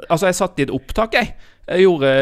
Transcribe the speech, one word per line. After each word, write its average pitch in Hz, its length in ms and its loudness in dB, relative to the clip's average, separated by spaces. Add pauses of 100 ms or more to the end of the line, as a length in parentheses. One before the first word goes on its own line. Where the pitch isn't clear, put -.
(100)
altså, 170 160 0
jeg 180 160 0
satt 185 160 -6
i 139 80 0
et - 80 -6
opptak, 220 480 -4
jeg. - 140 -8 (280)
Jeg 180 160 -2
gjorde, 170 280 4 (140)